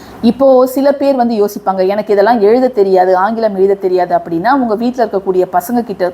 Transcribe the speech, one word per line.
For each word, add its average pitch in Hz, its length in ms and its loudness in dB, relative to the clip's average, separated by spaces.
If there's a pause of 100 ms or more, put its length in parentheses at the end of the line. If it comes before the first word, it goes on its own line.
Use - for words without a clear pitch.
(220)
இப்போ 254 440 4
சில 277 260 0
பேர் 277 240 0
வந்து 233 300 0
யோசிப்பாங்க, 190 420 -2
"எனக்கு 208 260 -2
இதெல்லாம் 208 280 2
எழுத 240 260 2
தெரியாது, 190 500 2
ஆங்கிலம் 214 380 -2
எழுத 196 180 2
தெரியாது" 180 420 -2
அப்படின்னா, 170 360 -2
உங்க 247 240 0
வீட்ல 240 300 -2
இருக்கக்கூடிய 190 460 -2
பசங்க 233 320 -2
கிட்ட 185 300 -4